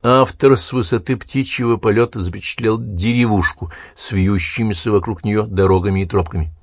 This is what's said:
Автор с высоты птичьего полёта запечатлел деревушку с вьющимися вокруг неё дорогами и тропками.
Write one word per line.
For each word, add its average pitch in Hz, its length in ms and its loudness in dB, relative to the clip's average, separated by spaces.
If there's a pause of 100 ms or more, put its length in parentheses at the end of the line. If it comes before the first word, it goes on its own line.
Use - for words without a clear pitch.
Автор 131 560 4
с - 140 -6
высоты 123 440 -2
птичьего 123 600 -2
полёта 113 420 0
запечатлел 101 580 -2
деревушку 107 920 0 (240)
с - 160 -8
вьющимися 101 800 0
вокруг 101 320 0
неё 107 220 0
дорогами 95 560 2
и 98 60 -2
тропками. 85 460 -2 (100)